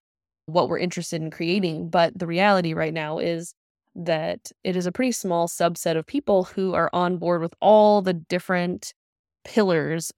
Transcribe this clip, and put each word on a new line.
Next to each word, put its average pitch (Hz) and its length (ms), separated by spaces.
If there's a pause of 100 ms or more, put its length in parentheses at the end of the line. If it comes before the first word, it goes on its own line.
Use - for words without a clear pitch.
(460)
what 160 240
we're 170 80
interested 170 460
in 156 80
creating. 170 580
But 170 280
the 180 100
reality 175 480
right 160 180
now 156 240
is 170 380 (400)
that 170 560 (120)
it 185 120
is 180 100
a 180 60
pretty 254 200
small 170 360
subset 170 500
of 160 80
people 208 380
who 185 320
are 165 180
on 180 240
board 170 240
with 170 180
all 208 440
the 185 100
different 175 800 (500)
pillars 165 760